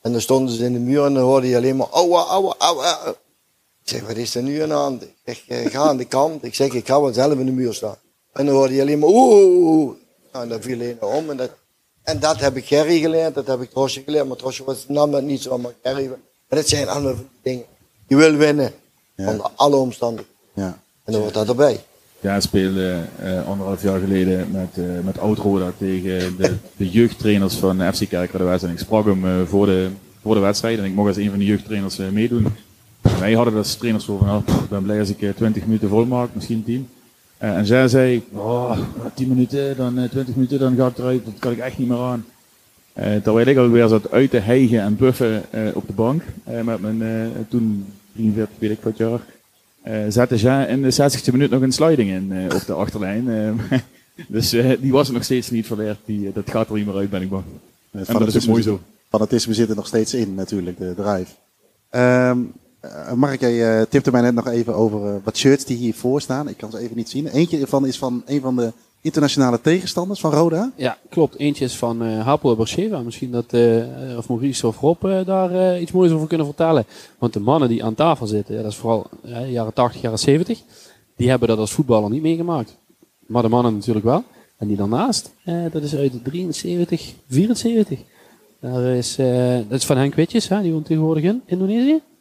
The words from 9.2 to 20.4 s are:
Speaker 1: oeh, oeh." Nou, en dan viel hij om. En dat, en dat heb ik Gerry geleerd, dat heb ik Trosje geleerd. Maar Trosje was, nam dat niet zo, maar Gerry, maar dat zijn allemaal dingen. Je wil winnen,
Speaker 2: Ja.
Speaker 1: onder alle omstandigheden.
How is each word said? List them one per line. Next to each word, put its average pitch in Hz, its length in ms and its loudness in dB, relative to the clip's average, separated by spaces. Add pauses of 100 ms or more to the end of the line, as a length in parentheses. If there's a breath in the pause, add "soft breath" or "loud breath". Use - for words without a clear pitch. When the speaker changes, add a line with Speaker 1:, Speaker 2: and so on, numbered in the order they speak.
Speaker 1:
oeh, 180 220 6
oeh." 156 280 2 (380)
Nou, 127 120 -8
en 117 60 -8
dan 113 120 -6
viel 123 160 -6
hij 120 220 -6
om. 143 300 -4
En 143 60 -6
dat, 127 140 -6 (520)
en 160 180 -4
dat 156 200 0
heb 139 160 2
ik 127 80 -8
Gerry 156 360 4
geleerd, 160 340 0
dat 135 120 -4
heb 131 140 -2
ik 123 100 -10
Trosje 135 320 -2
geleerd. 147 260 0
Maar 127 80 -8
Trosje 127 280 -8
was, 127 240 -6
nam 147 220 2
dat 143 120 0
niet 139 200 -4
zo, 127 160 -4
maar 123 140 -8 (100)
Gerry, 135 260 -4
maar 127 100 -12 (300)
dat 147 200 0
zijn 143 200 0
allemaal 135 260 -2 (280)
dingen. 127 220 -6 (420)
Je 135 100 4
wil 156 200 8
winnen, 147 360 2 (420)
Speaker 2:
Ja. 98 160 -4
Speaker 1:
onder 107 240 -4
alle 143 220 4
omstandigheden. 117 580 -2 (180)